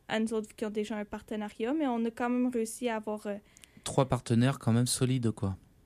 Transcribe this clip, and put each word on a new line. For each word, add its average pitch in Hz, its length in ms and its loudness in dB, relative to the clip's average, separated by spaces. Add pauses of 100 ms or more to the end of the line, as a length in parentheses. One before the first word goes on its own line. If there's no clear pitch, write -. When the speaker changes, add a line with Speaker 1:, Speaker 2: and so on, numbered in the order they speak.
Speaker 1:
à 220 100 0
nous 220 140 0
autres, 220 160 -4
vu - 80 -20
qu'ils 220 100 -4
ont 214 60 -4
déjà 214 240 -4
un 208 80 -6
partenariat, 214 680 -6
mais 311 120 0
on 233 200 0
a 233 40 0
quand 240 200 -2
même 247 200 2
réussi 233 380 -2
à 220 80 -2
avoir, 214 300 -6
euh, 202 100 -4 (480)
Speaker 2:
Trois 135 240 2
partenaires 123 500 2
quand 113 140 2
même 120 160 4
solides, 127 420 2
quoi. 98 260 -2 (280)